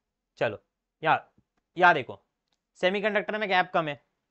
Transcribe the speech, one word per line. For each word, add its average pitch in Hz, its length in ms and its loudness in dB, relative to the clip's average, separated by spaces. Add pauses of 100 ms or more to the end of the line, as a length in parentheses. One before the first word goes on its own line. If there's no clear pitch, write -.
(400)
चलो, 110 240 -4 (400)
या, 147 200 2 (540)
या 175 160 6
देखो, 113 280 -6 (580)
सेमीकंडक्टर 208 580 -2
में 214 120 -4
गैप 180 240 0
कम 165 140 -2
है, 143 140 -10 (300)